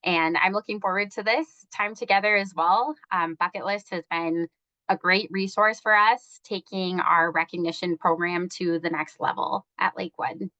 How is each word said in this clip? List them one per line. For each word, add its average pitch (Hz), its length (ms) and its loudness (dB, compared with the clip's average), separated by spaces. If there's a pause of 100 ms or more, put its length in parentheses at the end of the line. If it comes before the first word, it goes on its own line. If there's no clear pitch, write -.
and 165 320 0
I'm 185 160 2
looking 208 280 -4
forward 196 320 -2
to - 100 -8
this 233 240 0 (280)
time 208 200 -4
together 208 420 2
as 196 180 0
well. 202 400 2 (160)
Um, 170 280 -2
Bucket 180 260 -4
List 202 260 -4
has 175 200 -6
been 170 380 -2 (400)
a 196 80 2
great 185 340 0
resource 196 500 0
for 214 140 2
us, 214 500 4
taking 185 560 -4
our 165 300 4
recognition 170 680 -2
program 175 580 0
to 170 220 -2
the 170 120 -4
next 160 300 -8
level - 460 -4 (120)
at - 180 -2
Lakewood. 180 640 -8